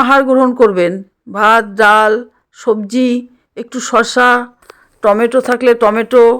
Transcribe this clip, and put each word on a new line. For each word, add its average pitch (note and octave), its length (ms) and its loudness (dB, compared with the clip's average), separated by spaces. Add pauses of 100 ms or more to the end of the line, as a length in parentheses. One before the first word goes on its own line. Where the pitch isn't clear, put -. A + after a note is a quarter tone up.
আহার C4+ 220 2
গ্রহণ C4 300 0
করবেন, F#3+ 380 0 (400)
ভাত, A3 320 2 (160)
ডাল, G#3+ 320 4 (440)
সবজি, A3+ 540 -2 (460)
একটু A#3+ 240 -14
শসা, B3 500 0 (720)
টমেটো A3+ 380 0
থাকলে B3 340 -2
টমেটো, A#3 500 2 (160)